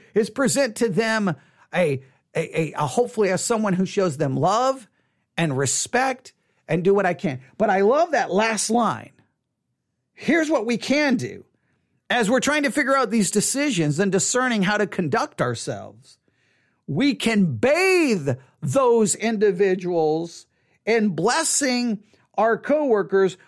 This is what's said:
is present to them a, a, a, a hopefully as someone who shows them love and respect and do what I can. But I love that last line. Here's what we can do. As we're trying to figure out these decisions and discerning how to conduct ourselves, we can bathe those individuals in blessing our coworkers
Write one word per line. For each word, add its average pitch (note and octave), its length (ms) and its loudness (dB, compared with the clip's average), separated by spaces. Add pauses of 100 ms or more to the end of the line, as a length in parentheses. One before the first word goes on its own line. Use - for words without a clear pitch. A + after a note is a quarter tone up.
(140)
is G#3+ 160 0
present C4+ 480 0
to A#3 120 0
them G#3+ 460 0 (380)
a, D3 280 0 (340)
a, D#3+ 240 -4
a, D#3 140 -2
a D3 140 -2
hopefully G#3+ 420 0
as F#3 140 -2
someone G#3+ 300 0
who F#3 120 0
shows F3+ 320 -2
them C#3 180 -2
love A3+ 520 0 (500)
and D3+ 200 -2
respect B3 760 -2 (340)
and E3 160 -2
do G3 100 4
what G3 120 2
I F3+ 80 0
can. D3 280 -6 (160)
But G#3+ 120 0
I G3 120 2
love D4 300 2
that F#3+ 200 0
last G#3+ 380 0
line. G#3+ 420 -2 (1000)
Here's D#4 360 0
what B3+ 160 0
we A#3 120 -2
can C#4+ 400 0
do. F#2+ 280 -10 (640)
As G#3+ 200 0
we're B3+ 100 2
trying D4 240 0
to C4 80 0
figure C4+ 240 0
out B3 160 0
these G#3+ 200 2
decisions F3+ 680 0
and G3 120 0
discerning A#3+ 520 0
how G#3 140 0
to G#3 100 0
conduct G3+ 540 -4
ourselves, A2+ 760 -8 (680)
we A#3+ 260 0
can G3 440 0
bathe C#4+ 720 2 (320)
those A#3 520 2
individuals F3+ 1300 0 (380)
in G#3+ 240 2
blessing A#3+ 920 -2 (320)
our A3 220 2
coworkers G3+ 800 2 (100)